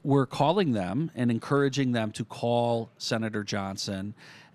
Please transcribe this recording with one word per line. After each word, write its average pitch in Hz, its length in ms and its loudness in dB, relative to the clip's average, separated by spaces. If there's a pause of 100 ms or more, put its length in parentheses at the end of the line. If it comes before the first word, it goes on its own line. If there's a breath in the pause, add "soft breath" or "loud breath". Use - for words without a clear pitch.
we're 135 240 4
calling 160 460 2
them 107 420 -2
and 120 160 2
encouraging 135 640 2
them 110 200 0
to 120 120 -6
call 117 720 0
Senator 110 480 -2
Johnson. 98 720 -6 (400 loud breath)